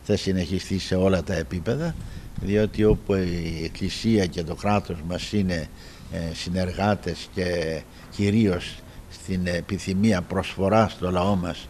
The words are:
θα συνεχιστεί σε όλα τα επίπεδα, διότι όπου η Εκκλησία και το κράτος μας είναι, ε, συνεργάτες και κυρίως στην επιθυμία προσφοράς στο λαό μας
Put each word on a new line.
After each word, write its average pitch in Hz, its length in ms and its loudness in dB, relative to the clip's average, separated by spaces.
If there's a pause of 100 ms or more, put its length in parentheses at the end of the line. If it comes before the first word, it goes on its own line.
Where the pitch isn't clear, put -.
θα 104 120 2
συνεχιστεί 92 640 0
σε - 160 -2
όλα 92 280 4
τα 98 100 -4
επίπεδα, 110 640 -2 (460)
διότι 104 420 2
όπου 107 300 4
η 85 500 0
Εκκλησία 98 600 2
και 87 180 -2
το 76 120 -6
κράτος 98 420 0 (100)
μας 87 260 -4
είναι, 90 340 0 (460)
ε, 82 200 -4
συνεργάτες 90 1000 -2
και 85 480 -2 (340)
κυρίως 101 640 2 (300)
στην 92 380 -4
επιθυμία 92 720 0
προσφοράς 95 680 2
στο 90 200 -2
λαό 92 240 2
μας 87 340 -4